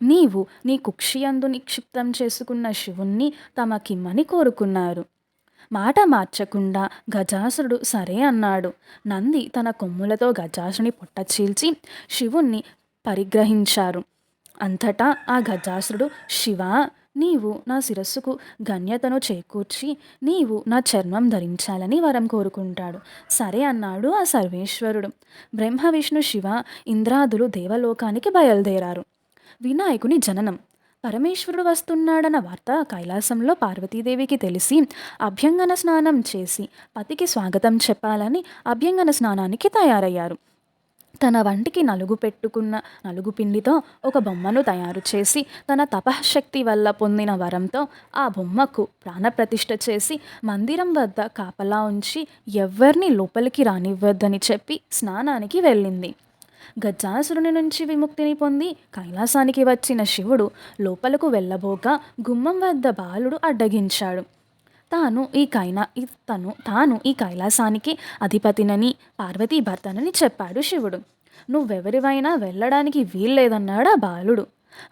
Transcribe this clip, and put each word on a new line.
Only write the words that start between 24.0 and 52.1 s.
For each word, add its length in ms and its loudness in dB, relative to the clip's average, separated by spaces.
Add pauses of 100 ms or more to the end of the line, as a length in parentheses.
ఆ 140 2
సర్వేశ్వరుడు. 840 -2 (460)
బ్రహ్మ, 360 0
విష్ణు, 300 0
శివ, 420 -2 (240)
ఇంద్రాదులు 600 2
దేవలోకానికి 840 -2
బయలుదేరారు. 720 4 (580)
వినాయకుని 560 2
జననం. 400 -2 (460)
పరమేశ్వరుడు 580 -2
వస్తున్నాడన్న 760 2
వార్త 440 -2
కైలాసంలో 720 -2
పార్వతీదేవికి 840 -2
తెలిసి 520 2 (320)
అభ్యంగన 540 2
స్నానం 500 2 (120)
చేసి 320 -6 (280)
పతికి 300 -4
స్వాగతం 500 2
చెప్పాలని 680 0 (220)
అభ్యంగన 440 2
స్నానానికి 580 0
తయారయ్యారు. 680 2 (800)
తన 280 4
వంటికి 400 0
నలుగు 320 0
పెట్టుకున్న 640 -4 (260)
నలుగు 240 -6
పిండితో 520 0 (220)
ఒక 140 0
బొమ్మను 440 0
తయారు 400 -2 (120)
చేసి 280 0
తన 420 -2
తపశ్శక్తి 760 0
వల్ల 280 2
పొందిన 440 0
వరంతో 540 -2 (280)
ఆ 120 0
బొమ్మకు 600 0 (160)
ప్రాణప్రతిష్ఠ 840 -2
చేసి 300 -2 (240)
మందిరం 480 -2
వద్ద 280 0
కాపలా 600 -4
ఉంచి 480 -4 (260)